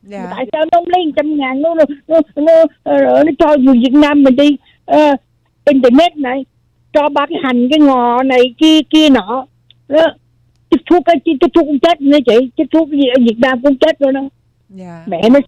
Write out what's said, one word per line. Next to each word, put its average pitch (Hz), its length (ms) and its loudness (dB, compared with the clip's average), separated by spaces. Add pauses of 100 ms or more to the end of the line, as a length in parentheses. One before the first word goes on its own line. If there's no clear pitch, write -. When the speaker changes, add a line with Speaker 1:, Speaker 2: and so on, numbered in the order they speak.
Speaker 1:
Dạ. 196 280 -14
Speaker 2:
Tại 226 200 -10
sao 311 200 -8
nó 349 80 2
không 349 80 -4
lấy 359 140 0 (140)
trăm 302 220 -4
ngàn, 262 240 -4
nó, 330 140 -2
nó, 320 80 0 (240)
nó, 320 120 0 (160)
nó, 311 180 0 (300)
ờ, 277 400 0
nó 320 160 0
cho 302 180 2
người 262 260 2
Việt 254 100 0
Nam 294 300 4
mình 269 120 4
đi, 285 220 2 (280)
ờ, 294 300 2 (500)
internet 285 520 2
này, 262 280 -8 (480)
cho 302 160 0
ba 285 200 -2
cái 330 140 -8
hành, 247 260 -2
cái 311 100 0
ngò 254 440 0
này, 254 340 0
kia, 311 220 2 (100)
kia 311 200 2
nọ. 254 360 -2 (420)
Đó. 302 140 0 (680)
Chích 294 180 0
thuốc 349 160 2
á, 339 80 2 (120)
chích, 330 160 -2
chích 339 120 0
thuốc 330 120 2
cũng 285 140 -4
chết 330 220 0
nữa 277 240 2
chị, 247 320 0
chích 302 160 -4
thuốc 311 180 0
cái 294 80 -2
gì 277 80 0
ở 247 180 2
Việt 226 140 -2
Nam 262 220 -2
cũng 269 160 0
chết 320 220 -2
rồi 277 140 0
đó. 269 80 -6 (480)
Speaker 1:
Dạ. 180 380 -20
Speaker 2:
Mẹ 190 220 -2
nó 269 180 4